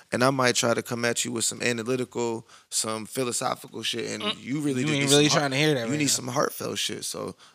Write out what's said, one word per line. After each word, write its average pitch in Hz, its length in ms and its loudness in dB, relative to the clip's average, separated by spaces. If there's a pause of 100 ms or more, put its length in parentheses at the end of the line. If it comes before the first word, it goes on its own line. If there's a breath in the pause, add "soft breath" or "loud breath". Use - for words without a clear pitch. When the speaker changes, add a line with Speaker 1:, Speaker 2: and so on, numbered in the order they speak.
(120)
Speaker 1:
and 113 120 2
I 131 60 8
might 127 260 4
try 120 180 4
to 117 80 0
come 120 220 -6
at 117 220 0
you 120 60 -6
with 113 140 -2
some 110 160 -4
analytical, 117 840 -2 (240 soft breath)
some 110 340 -2
philosophical 127 800 -4
shit, 110 280 -2
and 110 120 -6
Speaker 2:
Mm. 107 180 -4
Speaker 1:
you 131 200 -4
really 139 200 0
Speaker 2:
You 143 60 0
Speaker 1:
just 156 60 2
Speaker 2:
ain't 143 100 2
Speaker 1:
need 139 60 2
Speaker 2:
really 147 200 6
Speaker 1:
some - 20 2
heart-, 139 100 4
Speaker 2:
trying 143 100 0
to 131 60 0
hear 151 160 4
that 120 140 0
Speaker 1:
you 117 40 -2
Speaker 2:
right 147 60 0
Speaker 1:
need 151 80 0
Speaker 2:
now. 135 60 2
Speaker 1:
some 127 180 -2
heartfelt 123 500 -2
shit. - 260 -4
So 98 300 -8 (200 soft breath)